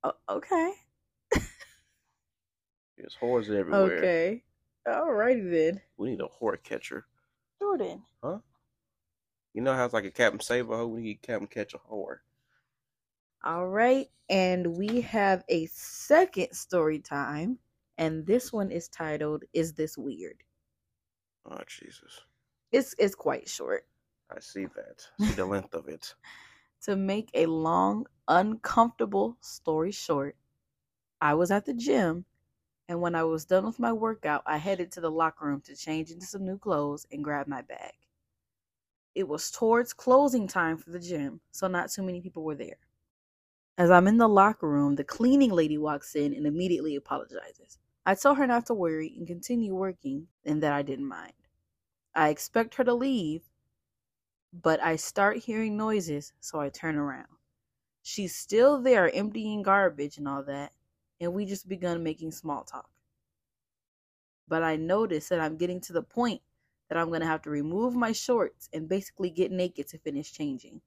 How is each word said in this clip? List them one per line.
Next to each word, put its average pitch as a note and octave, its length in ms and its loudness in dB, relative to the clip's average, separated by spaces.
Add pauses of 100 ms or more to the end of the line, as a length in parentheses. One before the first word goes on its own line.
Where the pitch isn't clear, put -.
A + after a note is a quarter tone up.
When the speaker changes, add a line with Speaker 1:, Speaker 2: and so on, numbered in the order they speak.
Speaker 1:
Uh, - 80 -2 (160)
okay. F4 440 0 (320)
<laughs> - 280 -6 (1600)
Speaker 2:
There's - 240 -18
whores A#2+ 300 0
everywhere. G2 480 4
Speaker 1:
Okay. F3+ 440 2 (460)
All D4 240 0
righty A3+ 300 2
then. F3 380 2 (160)
Speaker 2:
We A#2 140 -4
need G#2+ 100 -6
a - 80 -6 (120)
whore G#2 220 -2
catcher. - 440 -10 (540)
Speaker 1:
Jordan. G#3+ 420 -4 (200)
Speaker 2:
Huh? E3+ 160 -6 (1120)
You A2+ 100 -6
know C3 120 2
how B2+ 100 2
it's A#2 100 -4
like G#2+ 100 0
a F#2+ 60 -8
Captain - 300 2
Save A#2+ 300 -2
a A2+ 60 -2
Hoe? A#2 100 -4
We A#2 160 -8
need G#2+ 200 -10
Captain G#2 260 -6
Catch - 260 -8
a - 40 -14
Whore. - 400 -10 (1300)
Speaker 1:
All F3 220 -4
right. A#3+ 400 4 (240)
And F3+ 460 2
we G#3+ 240 0
have G3+ 480 2
a E3 180 2
second - 840 2
story D#3 480 0
time. D3+ 580 -4 (380)
And D#3+ 280 -2
this B3 280 0
one G3+ 180 -2
is E3+ 180 -8
titled, D3+ 640 -6
Is D#3+ 200 -2
This D#3 260 -6
Weird? F#2 380 -10 (1120)
Speaker 2:
Oh, - 160 -14
Jesus. - 540 -20 (500)
Speaker 1:
It's, C4+ 280 0
it's G3 180 2
quite C3 320 -4
short. - 380 -6 (440)
Speaker 2:
I - 80 -14
see - 280 -12
that. - 380 -18 (220)
See A2+ 80 0
the F#2 120 -2
length F#2+ 280 -4
of D#2+ 140 -10
it. - 320 -16
<laughs> - 40 -20 (580)
Speaker 1:
To G3+ 120 -2
make G3 400 -2
a E3 120 4
long, F3 600 2 (220)
uncomfortable G#3+ 1120 2
story D#3+ 500 -2
short, C#3+ 460 -4 (840)
I D3+ 140 4
was F3 160 4
at G3+ 160 2
the C#4 80 -4
gym, A3+ 500 2 (640)
and F3 120 -4
when E3+ 160 0
I E3 80 2
was D#3+ 200 0
done F#3+ 220 4
with A3+ 140 -6
my A#3 120 2
workout, A3 540 -2
I D3+ 120 0
headed F3+ 340 -4
to F3 80 -14
the E3 100 -2
locker D#3+ 360 -2
room C#3+ 160 -4
to C#3+ 120 -20
change D#3+ 380 -6
into F3 120 -16
some G3 200 -10
new F#3 120 -6
clothes D3 540 -4
and C#3+ 140 -8
grab D3 240 -4
my C3 140 -8
bag. - 320 -16 (1200)
It G2 100 -4
was D3+ 240 -6
towards A#3 420 2
closing B3+ 540 4
time E3 300 0
for E3 140 -18
the F3 100 -10
gym, E3 400 -6 (100)
so - 160 -6
not F3+ 240 -2
too G3 140 -6
many F3+ 160 -6
people E3+ 240 -12
were D#3 100 -4
there. A#2+ 240 -14 (960)
As F3 140 6
I'm F3+ 160 10
in A3 120 6
the A#3 100 8
locker G3+ 400 6
room, C#3+ 260 2
the C#3 80 -4
cleaning B3+ 480 4
lady D#3 280 2
walks D3+ 360 -4
in D3 180 0
and D3+ 140 -2
immediately D#3 480 0
apologizes. - 840 -10 (300)
I F#3+ 80 4
tell C#4 220 4
her C#4 100 2
not A#3+ 200 2
to A#3+ 80 0
worry D#3+ 440 -2
and E3 80 -8
continue F#3+ 480 -2
working F3 540 -6 (160)
and D3+ 180 0
that D3 100 2
I C#3+ 100 0
didn't C#3 260 -6
mind. F2 240 -14 (840)
I D#3 140 4
expect - 480 -2
her B3+ 80 2
to A#3+ 100 4
leave, A3+ 480 0 (1200)
but D#3+ 200 2
I D#3+ 140 0
start G3+ 400 2
hearing A3 400 -4
noises, G3 640 -2
so - 180 -8
I C#3+ 120 -4
turn D#3 260 -6
around. C#3+ 300 -4 (760)
She's - 320 -8
still B3+ 460 4
there A#3+ 340 6
emptying G#3+ 480 -4
garbage F3+ 540 2
and D3 100 -8
all C#3 180 -4
that, C#3+ 280 -8 (480)
and F3 140 -4
we G3+ 100 -2
just F#3+ 240 -8
begun F3 340 -4
making D#3+ 280 -6
small D3+ 340 -8
talk. - 240 -16 (1600)
But D#3+ 140 0
I D#3+ 140 0
notice F3 520 0
that E3+ 120 0
I'm D#3 180 -4
getting F3+ 240 -4
to - 100 -14
the E3+ 100 0
point A#3 380 -2 (480)
that E3 80 -4
I'm E3 140 0
gonna D#3+ 160 -2
have D#3+ 160 0
to D3+ 80 -10
remove E3+ 440 -2
my A#3 180 0
shorts - 600 -2
and D#3+ 160 -8
basically F#3+ 400 -4
get F3 240 -2
naked F3+ 360 -4
to E3 100 -20
finish D3 340 -8
changing. C3+ 540 -8